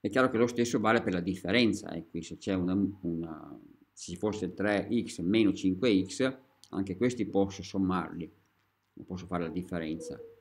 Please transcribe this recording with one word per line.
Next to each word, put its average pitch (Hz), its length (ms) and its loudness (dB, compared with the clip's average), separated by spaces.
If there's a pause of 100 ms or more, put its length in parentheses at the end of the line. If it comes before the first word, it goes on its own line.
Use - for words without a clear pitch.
È 117 80 -2
chiaro 127 220 4
che 110 80 0
lo 120 80 6
stesso 120 340 0
vale 110 220 4
per 101 100 0
la 90 80 0
differenza, 95 720 2
eh. 82 160 -8
Qui 85 140 -8
se - 160 -12
c'è 98 160 -2
una, 90 220 0 (260)
una, 78 580 -8 (320)
se - 200 -12
ci 87 40 -8
fosse 98 380 -2
tre 98 340 0 (160)
x - 160 -10
meno 101 320 4
cinque 95 520 4
x, 131 360 -2 (300)
anche 95 260 -4
questi 120 300 0
posso 98 360 0
sommarli, 92 680 -2 (760)
posso 90 200 -10
fare 87 180 -2
la 80 60 -6
differenza. 80 720 -6 (200)